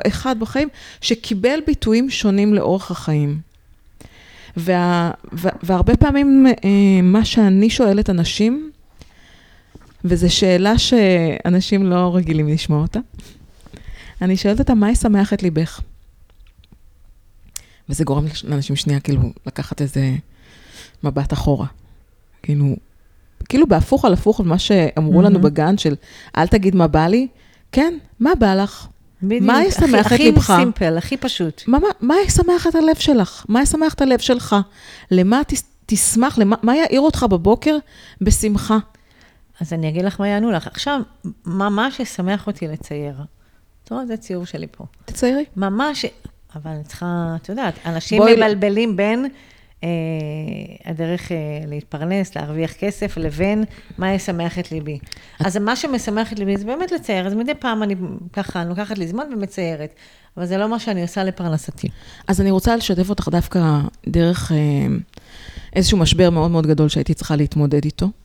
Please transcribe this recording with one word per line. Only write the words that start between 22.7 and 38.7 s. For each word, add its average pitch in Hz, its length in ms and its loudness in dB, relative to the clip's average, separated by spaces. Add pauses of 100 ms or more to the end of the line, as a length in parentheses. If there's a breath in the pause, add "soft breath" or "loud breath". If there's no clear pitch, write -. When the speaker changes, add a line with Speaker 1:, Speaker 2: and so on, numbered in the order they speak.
Speaker 1:
כאילו 294 180 4
בהפוך 220 380 2
על 214 80 6
הפוך 220 280 0
על 185 60 0
מה 170 120 2
שאמרו 175 640 2
לנו 196 160 6
Speaker 2:
מהמם. 151 120 4
Speaker 1:
בגן 156 280 0
של, 147 160 0 (420 loud breath)
"אל 160 100 2
תגיד 190 300 2
מה 170 100 6
בא 156 200 2
לי." 240 220 2 (440 soft breath)
כן, 330 220 2 (260)
מה 285 140 4
בא 220 200 4
לך? 196 320 -4 (360)
Speaker 2:
בדיוק. 208 200 0
Speaker 1:
מה 262 160 6
Speaker 2:
הכי, 359 100 4
Speaker 1:
ישמח 226 380 4
את 214 60 2
Speaker 2:
הכי 247 120 6
Speaker 1:
ליבך? 233 340 6
Speaker 2:
סימפל, 170 400 2
הכי 269 180 -6
פשוט. 185 500 -4
Speaker 1:
מה, 254 120 4
מה, 370 100 2 (120)
מה 262 140 2 (120)
ישמח 349 400 2
את 330 80 0
הלב 320 200 4
שלך? 240 540 0
מה 240 140 2
ישמח 311 320 0
את - 60 -4
הלב 262 180 2
שלך? 247 380 0 (540 loud breath)
למה 190 360 4
תס-, - 180 -4 (220)
תשמח? 233 520 0
למה, 208 240 4
מה 240 140 2
יעיר 311 240 2
אותך 285 300 2
בבוקר 202 460 2 (440 loud breath)
בשמחה? 208 580 0 (840 soft breath)